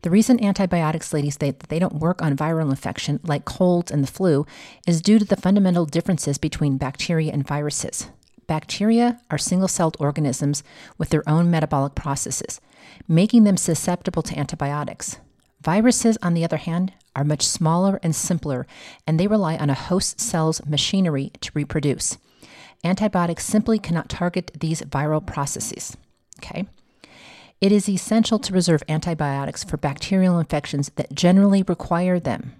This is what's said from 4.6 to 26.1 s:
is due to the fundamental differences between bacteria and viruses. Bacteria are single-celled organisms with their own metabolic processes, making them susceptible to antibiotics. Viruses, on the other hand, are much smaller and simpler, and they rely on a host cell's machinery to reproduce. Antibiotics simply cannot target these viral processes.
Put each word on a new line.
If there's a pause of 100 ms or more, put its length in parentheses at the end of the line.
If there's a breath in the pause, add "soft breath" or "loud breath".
is
due
to
the
fundamental
differences
between
bacteria
and
viruses. (380)
Bacteria (100)
are
single-celled
organisms (360 loud breath)
with
their
own
metabolic
processes, (480 loud breath)
making
them
susceptible
to
antibiotics. (420)
Viruses,
on
the
other
hand, (240)
are
much
smaller
and
simpler, (400 loud breath)
and
they
rely
on
a
host
cell's
machinery
to
reproduce. (680 loud breath)
Antibiotics
simply
cannot
target
these
viral
processes. (440)